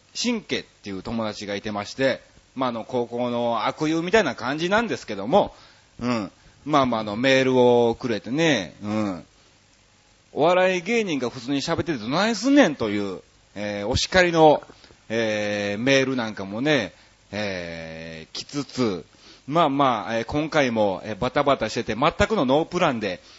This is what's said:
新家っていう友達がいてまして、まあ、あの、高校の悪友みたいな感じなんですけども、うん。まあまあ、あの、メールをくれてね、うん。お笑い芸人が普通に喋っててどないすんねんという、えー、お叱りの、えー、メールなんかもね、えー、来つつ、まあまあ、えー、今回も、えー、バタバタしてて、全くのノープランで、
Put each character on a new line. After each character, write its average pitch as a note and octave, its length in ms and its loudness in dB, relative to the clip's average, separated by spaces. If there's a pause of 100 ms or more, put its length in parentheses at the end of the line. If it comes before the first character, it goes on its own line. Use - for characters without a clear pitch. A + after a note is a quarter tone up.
(140)
新 A#3 260 -4
家 B2 200 -6
っ - 20 -16
て - 260 -18
い G2 60 -8
う F#2 80 -8
友 A2+ 240 -6
達 G#2+ 180 -8
が G2+ 100 -6
い G2+ 60 -6
て G#2+ 100 -8
ま G#2 140 -6
し - 80 -14
て、 C3 300 -2 (320)
ま C3 140 -4
あ、 - 20 -2
あ - 20 -8
の、 A2+ 120 -8
高 A#2+ 220 -4
校 A#2+ 220 -4
の A#2+ 380 -2
悪 D3+ 240 -2
友 D#3+ 100 0
み F3 100 -6
た A3 100 6
い G3+ 40 0
な D3 100 -2
感 C3 240 -6
じ F3 120 -2
な G#3 100 4
ん A#3 80 -4
で C3+ 80 -4
す - 100 -16
け G#2+ 100 -8
ど F#2+ 100 -8
も、 D#3 280 2 (460)
う A#2+ 80 -4
ん。 A2 240 -2 (320)
ま D3 160 2
あ C3 60 4
ま A#2+ 100 0
あ、 A2 60 -2
あ - 20 -6
の、 G#2 120 -4
メ C3 260 4
ー - 20 2
ル B2+ 140 4
を A#2+ 360 6
く B2 140 -6
れ G#2 140 -2
て G#2+ 80 -12
ね、 C#3+ 520 0
う G#2 60 -8
ん。 G#2 380 -4 (1080)
お C3 120 0
笑 F#3 340 4
い - 20 -2
芸 A3 240 0
人 D#3+ 140 -2
が B2+ 100 -2
普 B2 140 -10
通 A#2+ 80 -8
に C#3+ 100 0
喋 E3 220 -2
っ - 20 -4
て E3+ 80 -4
て C3+ 60 -4
ど G#2+ 100 -8
な E3+ 200 0
い A#3 60 -2
す G#3 140 -2
ん C#4 60 6
ね C#4 120 8
ん - 100 0
と A2+ 120 0
い G#2 100 0
う、 G2 220 -4 (340)
え G2+ 300 -6
ー、 - 20 -4
お A#2+ 80 -2
叱 F#3 280 2
り F3 100 2
の、 D#3 300 6 (480)
え G#2 680 0
ー、 A2+ 40 -6
メ C3+ 200 6
ー C3 40 0
ル C3 100 -2
な A2+ 140 -4
ん G#2 40 -12
か G2 120 -8
も G#2 160 -6
ね、 C3+ 320 0 (360)
え E2 1040 -8
ー、 - 20 -20
来 - 100 -12
つ C#3 200 -8
つ、 G#2 400 -2 (420)
ま E3 180 2
あ D#3 40 2
ま C3 400 0
あ、 A2+ 80 -2
え A2+ 60 0
ー、 - 20 -6
今 D3+ 240 -4
回 C#3+ 220 2
も、 G#2 340 0
え G#2+ 80 -8
ー、 G#2 40 -6
バ A#2+ 140 -2
タ C#3+ 140 0
バ C3+ 140 4
タ A2 100 -4
し - 60 -8
て A#2+ 100 -4
て、 A#2 100 -4
全 C3+ 160 2 (160)
く A3+ 100 -2
の D#3 100 2
ノ C#3 160 4
ー - 20 -2
プ F3 160 -4
ラ E3+ 100 4
ン A#2 100 -4
で、 F#2+ 200 -4 (180)